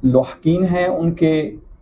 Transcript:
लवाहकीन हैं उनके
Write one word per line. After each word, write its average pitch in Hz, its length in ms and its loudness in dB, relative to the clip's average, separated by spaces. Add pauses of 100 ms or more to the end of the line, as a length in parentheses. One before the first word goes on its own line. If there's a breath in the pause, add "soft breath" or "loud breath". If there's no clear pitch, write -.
लवाहकीन 147 600 0
हैं 180 240 0
उनके 160 680 -2 (260)